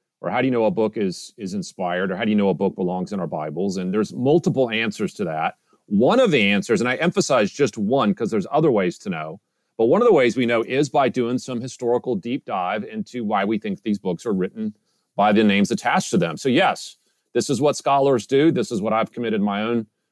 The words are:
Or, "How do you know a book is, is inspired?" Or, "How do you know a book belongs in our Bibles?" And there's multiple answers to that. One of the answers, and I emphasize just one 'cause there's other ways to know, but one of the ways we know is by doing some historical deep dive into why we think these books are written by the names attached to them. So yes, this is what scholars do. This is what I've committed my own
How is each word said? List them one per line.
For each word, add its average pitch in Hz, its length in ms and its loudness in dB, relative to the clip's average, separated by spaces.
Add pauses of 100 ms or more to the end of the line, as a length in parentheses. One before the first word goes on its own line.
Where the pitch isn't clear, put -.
(200)
Or, 87 100 -6
"How 120 100 0
do 135 60 2
you 131 60 0
know 113 140 2
a 104 40 2
book 107 260 0
is, 98 400 -4
is 98 180 -8
inspired?" 92 580 -4
Or, 90 40 -6
"How 113 80 -6
do 107 60 0
you 107 60 2
know 101 140 2
a 87 40 0
book 92 220 -2
belongs 90 360 -4
in 98 60 -4
our 87 80 -4
Bibles?" 80 500 -4
And 92 160 -4
there's 104 200 -2
multiple 135 580 2
answers 110 440 -2
to 104 100 -6
that. 80 320 -4 (300)
One 135 340 4
of 233 100 4
the 113 180 4
answers, 101 320 2
and 120 80 0
I 127 60 0
emphasize 131 560 2
just 135 260 0
one 110 380 2
'cause 107 160 -4
there's 101 220 -2
other 151 180 4
ways 98 280 2
to 101 120 -8
know, 80 300 -8 (360)
but 117 100 2
one 170 140 4
of 240 60 4
the 220 80 6
ways 123 220 4
we 127 100 2
know 117 160 2
is 131 260 -2
by 143 200 2
doing 123 300 -2
some 120 220 -8
historical 123 540 -2
deep 117 300 -6
dive 101 400 -4
into 110 400 -8
why 101 200 0
we 107 140 0
think 101 240 -6
these 104 160 -2
books 90 260 -6
are 113 80 -2
written 107 440 -4 (400)
by 104 160 4
the 110 120 6
names 101 260 4
attached 131 400 -2
to - 80 2
them. 82 180 -2
So - 120 -4
yes, 143 480 0 (380)
this 120 160 0
is 123 100 -2
what 143 160 2
scholars 139 500 2
do. 143 240 4
This 113 200 0
is 110 100 -4
what 107 120 -2
I've 113 200 0
committed 113 280 -4
my 101 220 -2
own 113 240 -2 (260)